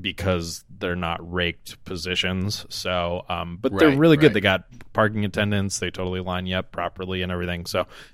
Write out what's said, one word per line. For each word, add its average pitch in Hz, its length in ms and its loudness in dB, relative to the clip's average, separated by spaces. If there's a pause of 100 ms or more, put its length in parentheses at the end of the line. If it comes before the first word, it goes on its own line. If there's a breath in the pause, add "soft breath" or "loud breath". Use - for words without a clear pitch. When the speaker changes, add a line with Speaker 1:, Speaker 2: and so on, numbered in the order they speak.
Speaker 1:
because 87 640 -4 (140)
they're 92 180 -2
not 85 220 -2 (140)
raked 87 520 -4
positions. 92 840 -2
So, 90 600 -4
um, 87 320 -6
but - 160 -2
they're 156 120 8
Speaker 2:
Right, 139 100 4
Speaker 1:
really 160 180 8
good. 151 120 8
Speaker 2:
right. 104 60 0
Speaker 1:
They 104 60 2
got 95 240 4 (280)
parking 107 320 2
attendants. 101 560 0
They 90 100 -2
totally 92 300 -4
line 90 260 -4
you 92 100 -2
up 95 140 -4
properly 92 520 -4
and 90 100 -2
everything. 87 340 -4
So 92 140 -2
it 90 60 -2 (260 loud breath)